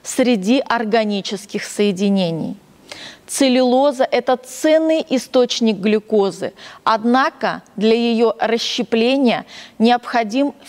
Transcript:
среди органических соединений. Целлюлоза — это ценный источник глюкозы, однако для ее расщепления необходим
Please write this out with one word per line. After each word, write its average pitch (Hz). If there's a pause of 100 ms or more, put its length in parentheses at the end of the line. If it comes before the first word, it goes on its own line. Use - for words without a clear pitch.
среди 240
органических 214
соединений. 190 (720)
Целлюлоза — 254
это 247
ценный 320
источник 240
глюкозы, 196 (320)
однако 226 (120)
для 220
ее 233
расщепления 233 (340)
необходим 240 (140)